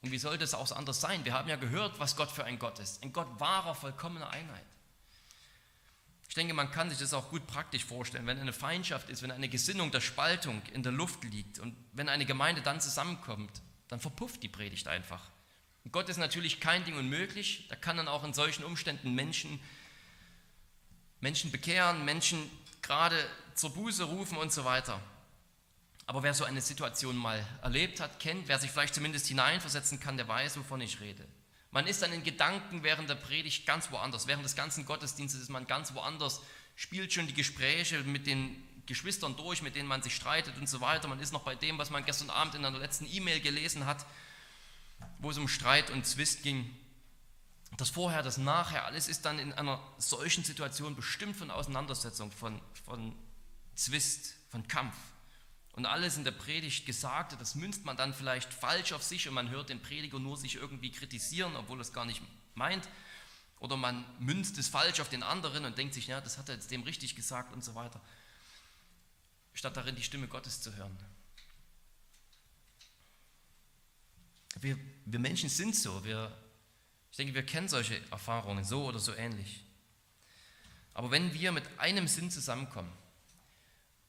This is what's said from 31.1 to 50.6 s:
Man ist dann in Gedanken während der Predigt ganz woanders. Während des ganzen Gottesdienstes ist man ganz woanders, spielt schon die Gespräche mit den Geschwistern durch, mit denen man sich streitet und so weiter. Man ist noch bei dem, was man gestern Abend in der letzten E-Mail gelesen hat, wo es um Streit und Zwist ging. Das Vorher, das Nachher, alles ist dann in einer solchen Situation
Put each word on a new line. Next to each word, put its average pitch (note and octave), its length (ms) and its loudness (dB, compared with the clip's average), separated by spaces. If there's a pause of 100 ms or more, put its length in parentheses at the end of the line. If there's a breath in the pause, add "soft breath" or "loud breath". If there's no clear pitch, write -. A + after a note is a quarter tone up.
Man C#3+ 140 4
ist G3 140 2
dann E3+ 120 2
in E3+ 100 -2
Gedanken E3 600 2
während D3+ 260 4
der C#3+ 60 2
Predigt C#3+ 500 -2
ganz D#3 240 2
woanders. A#2 360 -2
Während C#3+ 180 2
des C3+ 100 2
ganzen D3 320 -2
Gottesdienstes C#3 560 -2
ist B2 80 -10
man B2+ 160 -4
ganz C3+ 280 0
woanders, C#3+ 460 0 (340 loud breath)
spielt F#3 380 -2
schon E3+ 140 2
die C#3 80 -4
Gespräche D3 720 4
mit C#3 220 0
den C3+ 360 0 (240)
Geschwistern D3 500 -2
durch, D#3+ 260 -2
mit C3+ 120 -4
denen C#3+ 140 -2
man C3+ 120 2
sich C3 140 0
streitet D3 420 2
und C#3 120 -2
so C3+ 120 0
weiter. D3+ 280 4
Man C3+ 100 -2
ist C#3+ 140 -4
noch D3 100 -2
bei C3 140 -2
dem, D#3 200 0
was D3 140 -2
man C#3+ 140 0
gestern C#3+ 260 0
Abend D3 240 4
in D3 80 -2
der C3+ 80 2
letzten C3+ 360 -2
E-Mail F3 340 2
gelesen D3+ 440 2
hat, C#3+ 220 0 (1120 loud breath)
wo C#3+ 120 -2
es C#3+ 80 0
um C#3+ 100 2
Streit C#3 420 8
und C3 160 0
Zwist - 380 2
ging. C3 300 0 (1000)
Das - 140 2
Vorher, E3+ 320 2
das C3 160 0
Nachher, D3+ 480 4
alles D3 220 0
ist - 160 -2
dann D3+ 160 2
in C#3 120 -4
einer C#3 300 0 (160)
solchen D3 460 4
Situation C#3+ 500 -2